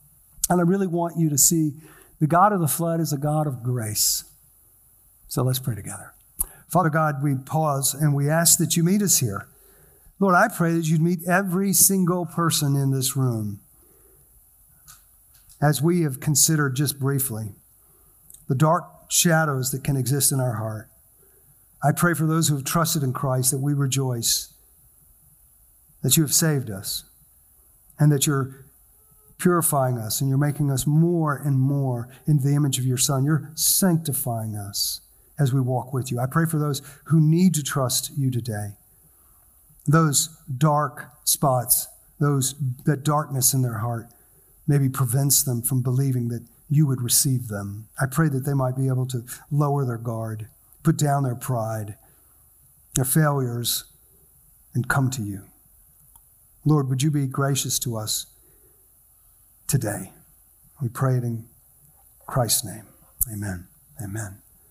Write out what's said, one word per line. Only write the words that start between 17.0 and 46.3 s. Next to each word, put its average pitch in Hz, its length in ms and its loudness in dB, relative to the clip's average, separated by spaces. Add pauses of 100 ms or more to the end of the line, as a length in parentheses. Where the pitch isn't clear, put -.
the 147 60 0
dark 160 300 4 (260)
shadows 156 600 2
that 131 120 -8
can 139 140 -2
exist 131 340 0
in 139 80 0
our 123 180 0
heart. 107 300 -8 (960)
I 143 80 4
pray 170 220 2
for 156 140 0
those 160 220 2
who 151 60 2
have 131 80 -4
trusted 165 380 0
in 127 120 0
Christ 127 360 0
that 139 80 -2
we 143 160 0
rejoice 131 800 -2 (1500)
that 131 140 2
you 160 40 4
have 139 120 0
saved 147 360 0
us - 360 -10 (920)
and 147 120 6
that 143 160 2
you're 135 360 -2 (760)
purifying 147 580 2
us 110 240 -6
and 135 80 -2
you're 135 80 2
making 143 320 0
us 131 160 -2
more 160 500 2
and 143 240 0
more 131 500 -2 (180)
into 147 180 4
the 143 80 2
image 143 240 0
of 127 80 -2
your 127 120 0
Son. 135 280 0
You're 151 300 0
sanctifying 127 1000 0
us - 460 -8 (380)
as 131 120 2
we 135 80 2
walk 127 320 -2
with 127 200 -4
you. 120 80 -4
I 127 80 -2
pray 160 180 2
for 160 140 -2
those 147 240 -4 (220)
who 160 140 4
need 160 360 4
to 147 80 -4
trust - 520 -2
you 135 140 0
today, 107 440 -6 (1120)
those 151 420 2 (260)
dark 147 540 0 (140)
spots, - 640 0 (320)
those, 143 340 0 (320)
that 147 180 0
darkness 143 520 0
in 131 80 2
their 113 160 -2
heart 113 280 -4 (600)
maybe 143 200 4
prevents 135 540 0
them 120 220 -2
from 127 180 0
believing 127 460 0
that 117 160 -6 (260)